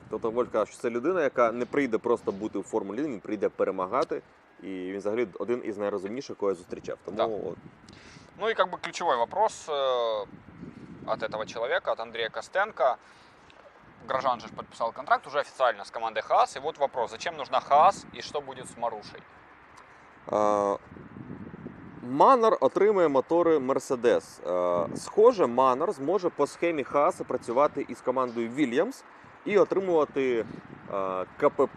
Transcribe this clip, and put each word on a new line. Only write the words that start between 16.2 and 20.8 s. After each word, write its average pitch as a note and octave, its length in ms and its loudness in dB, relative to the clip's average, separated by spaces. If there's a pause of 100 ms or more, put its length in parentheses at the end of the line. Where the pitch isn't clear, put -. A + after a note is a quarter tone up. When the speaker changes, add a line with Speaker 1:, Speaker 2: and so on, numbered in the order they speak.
Speaker 2:
Хаас. G3 280 2
І - 80 -8
от D#3 140 -8
вопрос, B2+ 320 -2
зачем D#3+ 260 -8
нужна B2+ 240 -2
ХААС D#3+ 520 4
і B2 100 -14
що - 180 -6
буде C3 240 -14
з - 140 -16
Марушей? A2 420 -6 (1120)
Speaker 1:
Е, G2+ 440 2 (1300)